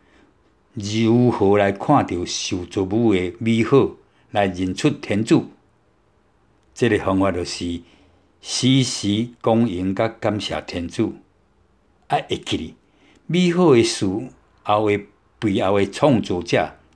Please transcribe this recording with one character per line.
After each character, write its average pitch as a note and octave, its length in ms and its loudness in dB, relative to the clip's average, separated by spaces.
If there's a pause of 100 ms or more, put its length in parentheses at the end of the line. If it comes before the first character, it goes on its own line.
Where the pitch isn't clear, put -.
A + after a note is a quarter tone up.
(720)
如 A2+ 560 2
何 G2+ 260 2
来 G2 160 4
看 A#2 360 0
到 F2 180 -6
受 - 400 -8
造 - 160 -4
物 G#2+ 320 2
的 F2+ 260 0
美 A2+ 240 0
好， A#2 320 2 (360)
来 G2+ 160 2
认 F#2 260 -4
出 - 160 -2
天 G#2+ 340 -4
主。 - 280 0 (1200)
这 A#2+ 160 0
个 G#2 80 2
方 G2 220 0
法 F#2+ 120 2
就 F2 140 -6
是 F2 360 -8 (600)
时 C3 420 2
时 A2+ 460 -4 (140)
讲 A#2 240 2
荣 F#2 260 -4
甲 A2+ 140 -2
感 G#2 320 -4
谢 D#2 220 -6
天 F2 260 -8
主， - 260 -4 (920)
啊， - 100 0 (100)
会 F#2 100 -4
记 - 200 -6
哩， D#2+ 180 -12 (520)
美 F3 240 2
好 E3+ 220 4
的 A#2 100 6
事 A2 240 -2 (560)
后 G#2+ 260 0
的 G#2 100 0 (380)
背 G#2+ 240 -2
后 G2+ 160 2
的 G2 80 2
创 C3+ 340 2
造 F2+ 220 -4
者， E2+ 340 -2 (200)